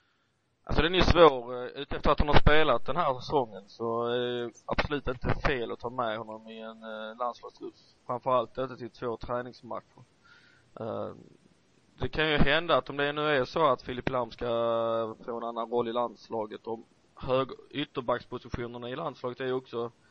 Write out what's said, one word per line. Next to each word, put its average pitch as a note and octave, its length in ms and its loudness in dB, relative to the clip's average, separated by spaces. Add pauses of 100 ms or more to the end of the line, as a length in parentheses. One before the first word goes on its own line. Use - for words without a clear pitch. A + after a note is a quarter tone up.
(640)
Alltså, - 180 2
den E3+ 120 2
är F3+ 60 4
svår. C3 540 6
Eh, B2 280 -8
utefter D3+ 280 -2
att C#3+ 80 2
han D3+ 100 2
har D3 60 6
spelat D3+ 520 8
den C3 100 -2
här C#3+ 240 -2
säsongen A2+ 460 -2
så A#2 400 -4
är A#2+ 120 -2
det B2 320 -4 (160)
absolut C3 420 -2
inte B2 260 -2 (120)
fel A#2 260 -2
att - 80 -10
ta A#2+ 100 -8
med A#2 280 -4
honom A2 300 -14
i A2+ 120 -16
en, A2+ 220 -16
eh, A2 360 -12
landslagstrupp. - 560 -10 (320)
Framförallt B2 520 -2
inte B2+ 180 -6
till A#2+ 140 -12
två A#2 260 -8
träningsmatcher. A#2+ 840 -10 (800)
Eh, G#2 340 -8 (840)
det C3 80 -2
kan D#3 220 -2
ju D3 80 2
hända D3+ 380 4
att C3 140 -2
om C3+ 60 -8
det C#3+ 160 0
nu D3+ 100 -4
är D3 220 2
så D3+ 280 2
att B2 100 -2
Filip B2+ 260 -8
Lam B2 220 -4
ska - 160 -10 (800)
få A#2 120 -8
en A#2 80 -8
annan A#2 260 -6
roll A#2+ 180 0
i A2+ 40 -4
landslaget A2+ 720 -6
och A2+ 140 -6 (400)
hög-, C3 380 -2 (120)
ytterbackspositionerna A#2+ 1200 -8
i C3 60 -6
landslaget C3 440 -8
är C3 60 -4
ju B2+ 60 0
också A#2+ 380 -4 (200)